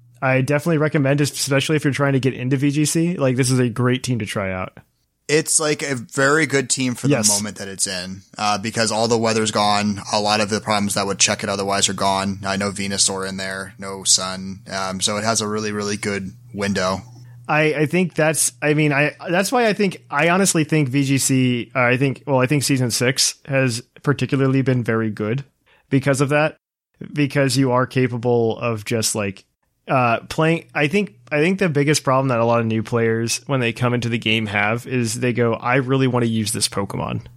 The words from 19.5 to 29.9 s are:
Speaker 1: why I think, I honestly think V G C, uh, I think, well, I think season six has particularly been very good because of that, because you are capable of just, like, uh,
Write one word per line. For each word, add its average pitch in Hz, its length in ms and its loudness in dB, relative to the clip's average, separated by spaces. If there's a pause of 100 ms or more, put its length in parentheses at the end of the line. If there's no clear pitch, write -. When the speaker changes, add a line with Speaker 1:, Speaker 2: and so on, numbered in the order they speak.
Speaker 1:
why 247 160 2
I 202 60 2
think, 196 360 -2
I 151 200 2
honestly 180 340 4
think 147 260 2
V 139 140 2
G 135 140 2
C, 127 580 0
uh, 131 40 0
I 123 180 4
think, 131 280 -2
well, 131 140 2
I 127 80 2
think 147 160 2
season 127 260 0
six - 460 0 (100)
has 131 360 0 (200)
particularly 135 640 0
been 123 200 2
very 113 280 0
good 107 340 -4 (440)
because 139 320 2
of 135 80 0
that, 147 280 0 (560)
because 139 420 0
you 135 160 2
are 123 140 2
capable 120 720 0
of 117 260 -4
just, 110 300 -2
like, 101 320 -4 (420)
uh, 123 340 2